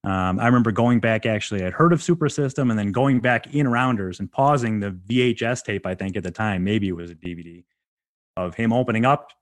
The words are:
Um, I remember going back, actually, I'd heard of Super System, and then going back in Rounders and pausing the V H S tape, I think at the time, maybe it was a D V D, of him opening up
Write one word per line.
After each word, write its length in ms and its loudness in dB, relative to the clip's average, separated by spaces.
Um, 340 0
I 80 0
remember 240 4
going 300 2
back, 240 0
actually, 400 -2
I'd 80 -4
heard 200 4
of 100 2
Super 260 0
System, 420 -2
and 80 0
then 140 -2
going 280 2
back 340 -2
in 140 2
Rounders 520 0
and 100 -8
pausing 500 2
the 100 -4
V 320 -2
H 200 0
S 200 -2
tape, 240 -6
I 80 -4
think 220 -6
at 60 -6
the 80 -6
time, 320 -2
maybe 260 0
it 80 -4
was 140 -14
a 40 -18
D 200 -10
V 80 -14
D, 220 -20
of 180 -4
him 180 0
opening 340 2
up 240 2